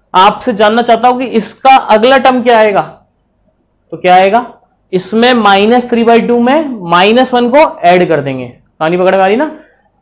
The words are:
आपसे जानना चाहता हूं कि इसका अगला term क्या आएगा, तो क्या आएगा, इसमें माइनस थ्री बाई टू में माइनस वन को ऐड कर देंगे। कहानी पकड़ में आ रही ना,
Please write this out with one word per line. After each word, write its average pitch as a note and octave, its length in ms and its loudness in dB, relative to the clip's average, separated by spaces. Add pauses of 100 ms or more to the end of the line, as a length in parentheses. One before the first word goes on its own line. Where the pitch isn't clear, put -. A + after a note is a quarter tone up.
(140)
आपसे G#3 380 0
जानना G#3+ 300 0
चाहता A#3 260 2
हूं B3 100 -2
कि C4 80 -6
इसका A#3 500 0 (120)
अगला A#3 300 2
term B3+ 240 0
क्या A#3+ 160 2
आएगा, G#3 220 0 (1120)
तो E3 40 -14
क्या F3+ 180 2
आएगा, G3 320 2 (460)
इसमें A3 420 -2
माइनस A3 560 0
थ्री A#3 140 0
बाई A#3 160 2
टू A#3+ 200 -2
में C#4 280 -2 (220)
माइनस A3 440 0
वन A#3+ 160 0
को C4 80 2 (220)
ऐड F3+ 280 2
कर D#3 120 -2
देंगे। C3 260 -8
कहानी D#3 520 -8
पकड़ F#3 160 0
में F#3+ 80 0
आ F#3+ 40 2
रही G3+ 100 0
ना, D4+ 140 -4 (520)